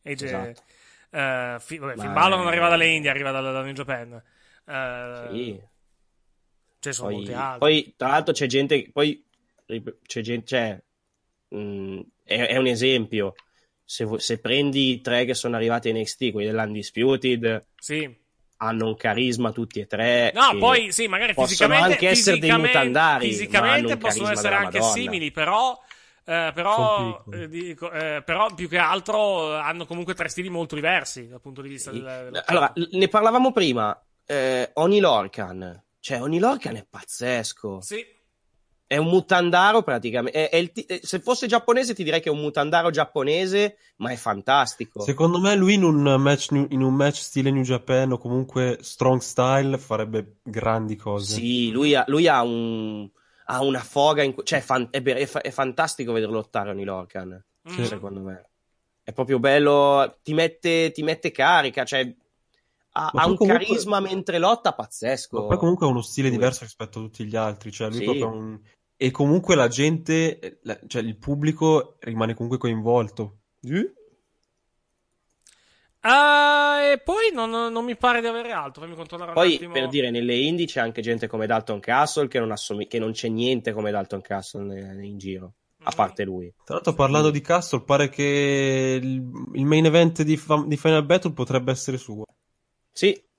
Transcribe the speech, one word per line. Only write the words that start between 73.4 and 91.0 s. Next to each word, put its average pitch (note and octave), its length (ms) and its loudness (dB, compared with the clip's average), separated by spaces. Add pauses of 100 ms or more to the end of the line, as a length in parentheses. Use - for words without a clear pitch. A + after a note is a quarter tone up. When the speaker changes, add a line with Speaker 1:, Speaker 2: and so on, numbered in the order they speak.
Speaker 2:
Sì. F#3 280 -2 (2000)
Speaker 1:
Ah, D4 800 6 (120)
e C4+ 60 2
poi G#4+ 340 0
non, A3+ 180 -4
non A#3 340 -4
mi A#3+ 120 -4
pare A#3+ 260 2
di A#3 40 -4
avere A#3 260 -6
altro, C#3+ 300 -8
fammi E3+ 120 -14
controllare E3+ 360 -14
un E3+ 60 -2
Speaker 2:
Poi, F3 200 4
Speaker 1:
attimo. F3 160 -10
Speaker 2:
per C3 160 -2
dire, B2+ 220 -2
nelle A#2+ 240 -2
indie D#3+ 300 0
c'è - 160 -6
anche A2+ 220 -4
gente A2+ 240 -4
come A2 200 -4
Dalton A2 320 -2
Castle C#3 500 0
che C3 100 -2
non A2+ 120 -2
assomi-, G#2 360 -6
che A#2+ 120 -6
non A2 140 -4
c'è A2+ 160 -6
niente A#2 440 -2
come G#2+ 180 -4
Dalton G2 320 -6
Castle G2+ 420 -10
ne-, G2 420 -12
in G2+ 120 -12
giro, F#2 340 -12 (300)
a - 80 -4
Speaker 1:
Mhm. - 60 -10
Speaker 2:
parte G#2 280 0
lui. F#2 260 -8 (140)
Speaker 3:
Tra - 100 -10
l'altro, E3 200 -2
parlando D3 340 4
Speaker 2:
Quindi D3 120 0
Speaker 3:
di - 140 -2
Castle, E3+ 280 -2
pare C#3 260 2
che C#3 960 0
il, C3 200 -4 (300)
il C3+ 140 -2
main D#3 180 6
event E3 380 6
di D3+ 160 2
Fa-, D3+ 280 2
di D3+ 120 0
Final D#3 260 4